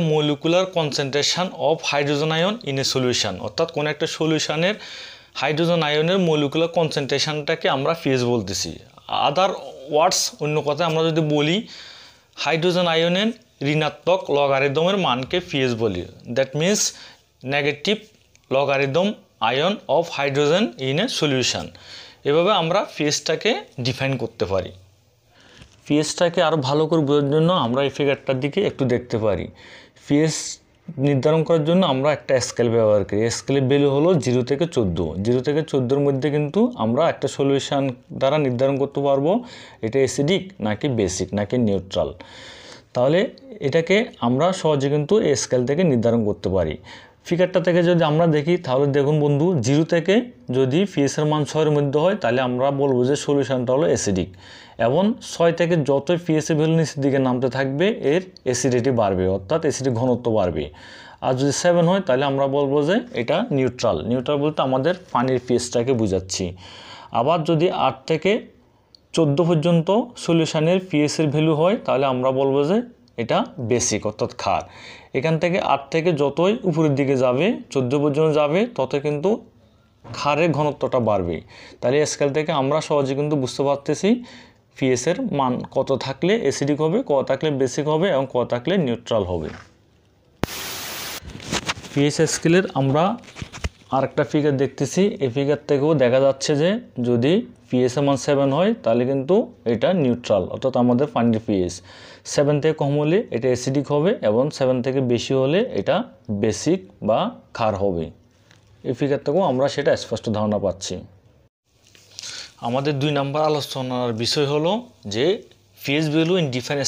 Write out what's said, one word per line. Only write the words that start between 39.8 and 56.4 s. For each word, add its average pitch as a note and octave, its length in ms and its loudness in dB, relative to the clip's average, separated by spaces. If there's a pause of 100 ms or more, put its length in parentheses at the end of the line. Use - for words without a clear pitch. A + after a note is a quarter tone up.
এটা A#2 160 0
অ্যাসিডিক D3 400 0 (240)
নাকি G#2+ 200 -2 (120)
বেসিক F#2 300 0 (100)
নাকি G#2 180 -2 (100)
নিউট্রাল। F#2 440 -2 (840)
তাহলে C#3+ 260 2 (460)
এটাকে E3 300 2 (300)
আমরা C3 200 2 (140)
সহজে C#3+ 340 2
কিন্তু D3 200 0 (140)
এই C#3 140 2
স্কেল B2+ 280 0
থেকে D3+ 120 0 (100)
নির্ধারণ A#2 360 2
করতে G2 280 -2
পারি। D#2+ 180 0 (520)
ফিগারটা F3+ 400 2
থেকে F3 220 4
যদি E3+ 220 4
আমরা E3 160 4 (100)
দেখি, D3+ 180 0 (120)
তাহলে C3 200 2 (100)
দেখুন D3 280 2
বন্ধু, D3 220 2 (200)
জিরো D3 260 4
থেকে E3+ 220 2 (420)
যদি C3+ 220 2 (140)
পিএইচ C#3 260 0
এর D3+ 120 2
মান D3+ 200 0
ছয়ের D#3 260 2
মধ্যে C#3+ 280 2
হয়, G3 180 2
তাহলে B2 260 0
আমরা B2 180 0 (160)
বলবো C3 260 2
যে C#3+ 60 2 (100)
সলিউশনটা B2+ 500 0
হলো D#3 180 2
অ্যাসিডিক। F#2+ 380 0 (560)
এবং D3 160 2 (300)
ছয় E3+ 280 4
থেকে E3+ 140 2 (140)
যতই C#3 360 2
পিএইচ D#3 260 0